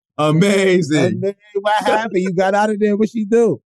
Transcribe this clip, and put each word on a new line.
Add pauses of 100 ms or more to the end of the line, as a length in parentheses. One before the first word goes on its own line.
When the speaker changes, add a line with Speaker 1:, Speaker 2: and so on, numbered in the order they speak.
(180)
Speaker 1:
Amazing."
Speaker 2:
And
then (260)
what
happened?
You
got
out
of
there.
What
she
do?